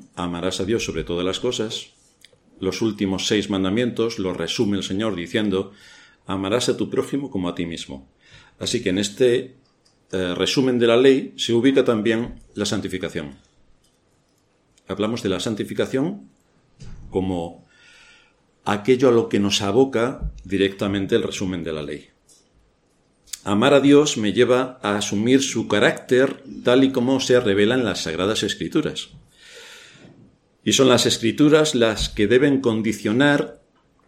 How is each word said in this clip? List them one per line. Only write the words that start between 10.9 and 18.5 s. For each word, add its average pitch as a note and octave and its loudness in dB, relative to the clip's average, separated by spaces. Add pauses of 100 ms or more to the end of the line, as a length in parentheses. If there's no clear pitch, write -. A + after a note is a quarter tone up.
ley C3+ 4
se - -4
ubica C3 4
también A2+ 0 (120)
la G2+ -4
santificación. F2 -6 (1500)
Hablamos G#2 -4
de G#2 -2
la F2+ -2
santificación A#2 -4 (800)
como F#2 -6 (1040)